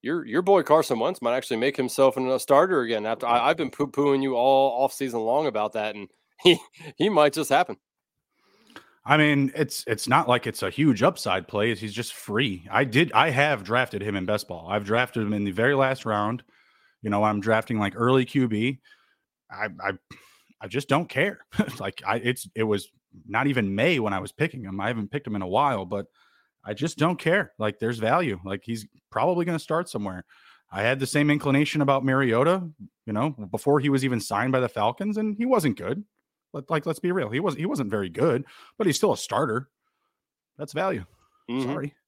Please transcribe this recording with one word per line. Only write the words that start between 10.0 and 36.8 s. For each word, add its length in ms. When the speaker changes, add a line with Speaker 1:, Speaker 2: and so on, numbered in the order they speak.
Speaker 2:
not 220
like 180
it's 160
a 60
huge 340
upside 440
play. 280
He's 180
just 200
free. 580
I 140
did, 260
I 200
have 320
drafted 380
him 140
in 100
best 220
ball. 220
I've 160
drafted 380
him 100
in 100
the 80
very 240
last 300
round. 380
You 80
know, 140
I'm 180
drafting, 380
like, 180
early 280
Q 220
B. 320
I, 140
I, 80
I 60
just 200
don't 220
care. 360
<laughs> 200
Like, 280
I, 100
it's, 380
it 80
was 260
not 200
even 280
May 240
when 140
I 60
was 120
picking 320
him. 160
I 80
haven't 240
picked 160
him 80
in 60
a 60
while, 380
but 220
I 100
just 240
don't 220
care. 400
Like, 200
there's 200
value. 460
Like, 180
he's 240
probably 320
gonna 160
start 300
somewhere. 340
I 100
had 200
the 40
same 240
inclination 520
about 240
Mariota, 600
you 80
know, 180
before 300
he 80
was 160
even 160
signed 320
by 80
the 80
Falcons, 480
and 200
he 80
wasn't 320
good. 280
But, 160
like, 160